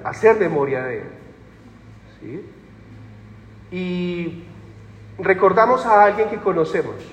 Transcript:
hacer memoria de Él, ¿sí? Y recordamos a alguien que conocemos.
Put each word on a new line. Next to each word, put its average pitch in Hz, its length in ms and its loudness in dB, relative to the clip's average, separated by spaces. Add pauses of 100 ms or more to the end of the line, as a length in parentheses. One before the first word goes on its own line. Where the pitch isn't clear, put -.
hacer 214 340 2
memoria 139 460 -2
de 123 140 -8
Él, - 100 -12 (1120)
¿sí? 147 260 -14 (1300)
Y 180 720 -6 (760)
recordamos 196 680 2
a 208 180 6
alguien 208 260 2
que 220 80 -6
conocemos. 160 580 -2 (180)